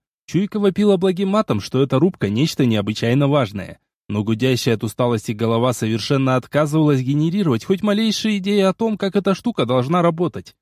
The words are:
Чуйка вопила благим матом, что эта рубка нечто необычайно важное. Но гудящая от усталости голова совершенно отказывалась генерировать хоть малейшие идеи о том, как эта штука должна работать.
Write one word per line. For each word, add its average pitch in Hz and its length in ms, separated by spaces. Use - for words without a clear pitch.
Чуйка 202 320
вопила 202 380
благим 190 320
матом, 190 320
что 131 220
эта 135 160
рубка 160 300
нечто 127 380
необычайно 113 640
важное. 98 500
Но 107 160
гудящая 117 500
от 107 100
усталости 120 480
голова 113 400
совершенно 131 640
отказывалась 147 680
генерировать 151 600
хоть 190 180
малейшие 208 560
идеи 202 220
о 190 140
том, 226 240
как 196 180
эта 196 180
штука 180 300
должна 131 380
работать. 165 600